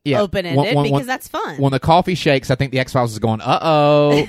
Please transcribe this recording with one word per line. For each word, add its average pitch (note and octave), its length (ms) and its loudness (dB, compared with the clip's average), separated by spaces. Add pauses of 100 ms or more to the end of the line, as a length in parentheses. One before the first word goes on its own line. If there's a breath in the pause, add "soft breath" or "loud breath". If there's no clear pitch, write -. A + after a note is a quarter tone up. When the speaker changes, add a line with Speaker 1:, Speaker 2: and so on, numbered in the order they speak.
Speaker 1:
Yeah. D3 160 2
Speaker 2:
open-ended F3 340 -4
Speaker 1:
When, C#3+ 200 2
when, C#3+ 80 2
Speaker 2:
because - 160 0
Speaker 1:
when, B3+ 60 -6
Speaker 2:
that's B3+ 220 -8
fun. D#4 300 -8
Speaker 1:
when C#3 140 2
the - 80 0
coffee F3 340 2
shakes, C#3 360 0
I C3+ 40 0
think C3 180 -4
the C3 60 -2
X-Files B2+ 340 -2
is G#2+ 60 -12
going, A2 240 -2
"Uh-oh." D3 880 2